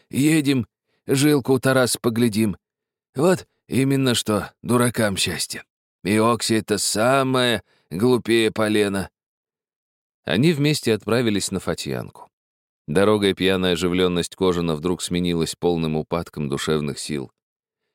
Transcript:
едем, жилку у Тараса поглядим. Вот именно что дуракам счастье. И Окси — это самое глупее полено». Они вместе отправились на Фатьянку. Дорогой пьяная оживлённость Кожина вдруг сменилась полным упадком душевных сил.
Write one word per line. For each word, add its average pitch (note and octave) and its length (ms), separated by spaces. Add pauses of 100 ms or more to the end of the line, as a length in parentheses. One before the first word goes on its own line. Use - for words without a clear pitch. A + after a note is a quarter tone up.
едем, C#3 560 (400)
жилку C#3 480
у B2+ 60
Тараса C3 400
поглядим. A2 580 (580)
Вот E3+ 320 (200)
именно C3 480
что G#2 360 (120)
дуракам A#2 520
счастье. - 480 (400)
И G2+ 140
Окси — A2+ 380
это G#2 220
самое B2 880 (280)
глупее A2+ 600
полено». G#2 580 (1160)
Они C3 280
вместе C#3+ 400
отправились G#2+ 580
на F#2+ 80
Фатьянку. B1+ 680 (580)
Дорогой G2 460
пьяная F#2 400
оживлённость F2 640
Кожина F2 400
вдруг E2 260
сменилась F2 540
полным E2 400
упадком D#2 540
душевных D2 500
сил. C#2 320 (640)